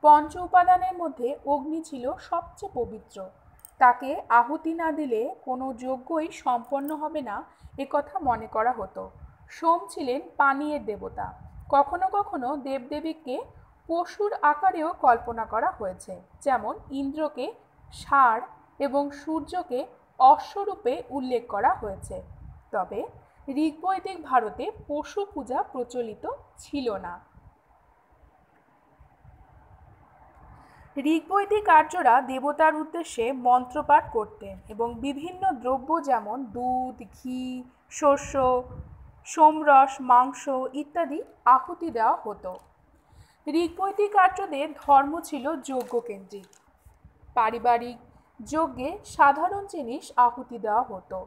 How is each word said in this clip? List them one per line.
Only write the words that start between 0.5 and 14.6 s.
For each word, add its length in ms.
মধ্যে 320
অগ্নি 360
ছিল 220
সবচেয়ে 560
পবিত্র। 420
তাকে 320
আহুতি 460
না 180
দিলে 280
কোনো 300
যজ্ঞই 580
সম্পন্ন 640
হবে 260
না, 140
এ 120
কথা 280
মনে 280
করা 260
হতো। 300
সোম 400
ছিলেন 320
পানীয়ের 480
দেবতা। 420
কখনো 420
কখনো 440
দেবদেবীকে 800
পশুর 420
আকারেও 500